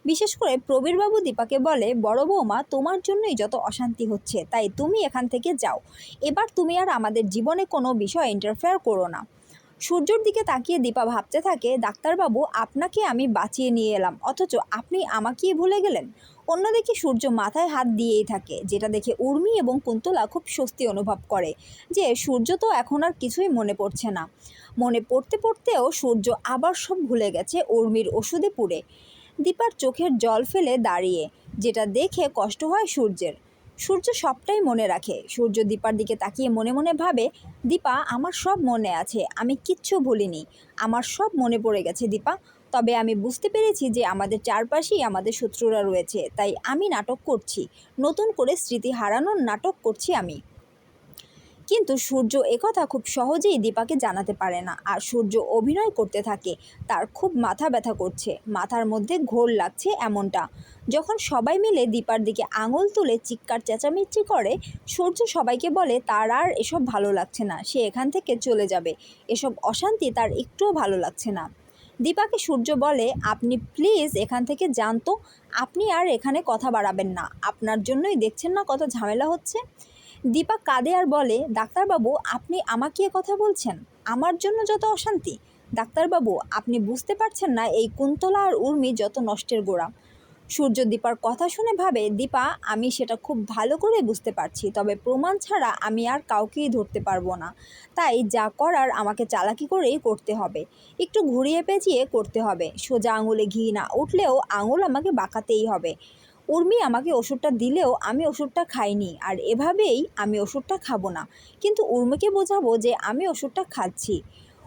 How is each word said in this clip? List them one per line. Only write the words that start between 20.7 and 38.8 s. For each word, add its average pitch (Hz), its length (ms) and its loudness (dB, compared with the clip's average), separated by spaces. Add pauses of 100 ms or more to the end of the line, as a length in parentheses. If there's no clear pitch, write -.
অনুভব 202 300 -2 (100)
করে 180 260 -2 (360)
যে 339 240 2
সূর্য 254 420 0
তো 440 140 0
এখন 285 320 2
আর 339 180 2
কিছুই 330 280 0
মনে 220 260 0
পড়ছে 202 360 -4
না। 165 180 -6 (500)
মনে 240 300 2
পড়তে 262 280 0
পড়তেও 415 540 0
সূর্য 233 440 0 (100)
আবার 262 300 0
সব - 260 -4
ভুলে 226 300 0
গেছে 180 380 -2
উর্মির 220 440 2
ওষুধে 330 380 0
পুড়ে। 180 320 -4 (580)
দীপার 381 380 2
চোখের 262 400 0
জল 226 260 2
ফেলে 262 340 0
দাঁড়িয়ে, 185 500 0 (300)
যেটা 220 280 0
দেখে 285 480 0
কষ্ট 214 300 -2
হয় 381 220 2
সূর্যের। 196 480 -2 (440)
সূর্য 381 340 0
সবটাই 339 480 0
মনে 233 260 2
রাখে। 175 420 -4
সূর্য 226 340 0
দীপার 220 340 0
দিকে 214 200 -2
তাকিয়ে 240 320 -4
মনে 226 240 0
মনে 311 200 2
ভাবে, 302 380 0 (360)
"দীপা, 311 240 2
আমার 269 420 -2
সব 381 280 0
মনে 233 280 2